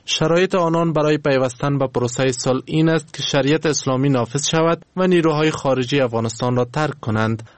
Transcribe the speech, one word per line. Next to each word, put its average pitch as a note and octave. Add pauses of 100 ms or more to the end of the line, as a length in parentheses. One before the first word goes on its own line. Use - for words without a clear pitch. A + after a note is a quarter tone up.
شرایط E3+
آنان E3
برای D3+
پیوستن C#3
به C3+
پروسهٔ B2+
صلح C3
این D#3+
است D#3+
که -
شریعت D3
اسلامی C#3
نافذ C3+
شود E3 (120)
و F#3
نیروهای D#3
خارجی C3
افغانستان A#2
را B2
ترک D3
کنند. A2 (140)